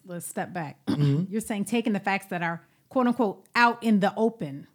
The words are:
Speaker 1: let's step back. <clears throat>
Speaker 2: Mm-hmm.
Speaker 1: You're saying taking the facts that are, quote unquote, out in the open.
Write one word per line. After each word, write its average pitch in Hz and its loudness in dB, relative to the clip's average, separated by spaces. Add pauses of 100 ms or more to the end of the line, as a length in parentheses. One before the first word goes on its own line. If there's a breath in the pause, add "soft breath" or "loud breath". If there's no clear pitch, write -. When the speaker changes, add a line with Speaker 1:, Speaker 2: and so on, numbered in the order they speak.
Speaker 1:
let's 175 -12
step - -8
back. 156 -8
<clears throat> - -6
Speaker 2:
Mm-hmm. 147 0
Speaker 1:
You're 214 -4
saying 202 -4
taking 233 0
the 196 0
facts 196 -2
that 175 -6
are, 170 -4 (240 soft breath)
quote 254 2
unquote, 240 0 (100)
out 233 6
in 220 6
the 190 2
open. 165 -2